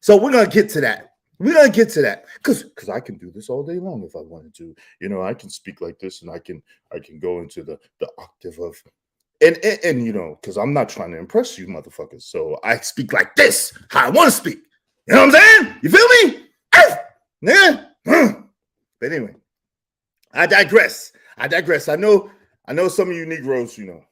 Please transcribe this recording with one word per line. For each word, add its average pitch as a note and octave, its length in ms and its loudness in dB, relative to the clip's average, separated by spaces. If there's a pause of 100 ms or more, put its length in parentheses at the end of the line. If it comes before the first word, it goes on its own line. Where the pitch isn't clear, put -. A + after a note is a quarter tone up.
So G#3 160 4
we're A#3 160 2
gonna A#3 160 4
get G3+ 220 0
to D#3 120 -6
that. - 320 -6 (240)
We're B3+ 160 -2
gonna D4 140 6
get G#3+ 220 0
to D#3 120 -2
that. G#2 240 -4 (160)
Cause, - 220 -4 (120)
cause - 120 -20
I G2+ 120 -8
can G#2+ 180 -20
do F2+ 120 -20
this G#2 200 -20
all C3 120 -8
day E3 160 -12
long F3 260 -12
if D#2+ 120 -20
I - 40 -14
wanted D#2+ 340 -20
to. E2 200 -20 (260)
You F2+ 80 -14
know, G2+ 140 -8
I G2+ 120 -8
can - 160 -20
speak - 300 -20
like F2 180 -14
this, F#2+ 240 -18
and E2+ 80 -20
I E2 80 -18
can, D#2+ 240 -20 (300)
I E2 60 -16
can - 200 -20
go F2 220 -10
into E2 220 -20
the, D2+ 160 -18 (220)
the - 80 -10 (100)
octave - 400 -20
of, E2+ 180 -16 (680)
and, E3 200 4
and, G#3 220 -2
and, C#3 220 -2
you A2+ 60 -6
know, F2 300 -10
cause F#2 140 -14
I'm A2+ 160 -6
not C3+ 160 -4
trying F2 240 -14
to E2 60 -16
impress G#3+ 400 -6
you F#2 80 -18
motherfuckers, E2 560 -18
so - 420 -10
I A#2 140 -4
speak - 340 -10
like F#2+ 240 -2
this, - 400 0 (140)
how C3+ 160 0
I B2 40 -2
wanna C#4+ 200 4
speak. - 280 -6 (480)
You - 80 -2
know C4+ 120 6
what C#4 100 6
I'm E4 60 10
saying? G#4 400 6
You - 80 -4
feel G#4 180 6
me? A#4 380 4 (280)
Ah! E5 240 6 (460)
Nigga. D#4+ 420 2 (200)
Hmm. C#4 340 2 (600)
But C3 120 -8
anyway, B2+ 220 -10 (1000)
I E3 140 0
digress. G3 680 0 (240)
I B2 120 -10
digress. D#3+ 400 -4
I D3+ 80 -4
know, G3+ 340 0 (360)
I - 60 -12
know E3+ 160 -2
some F#3 220 -4
of F3 60 -8
you E3 100 -12
Negroes, C3 500 -8
you G#2+ 100 -18
know E2+ 260 -20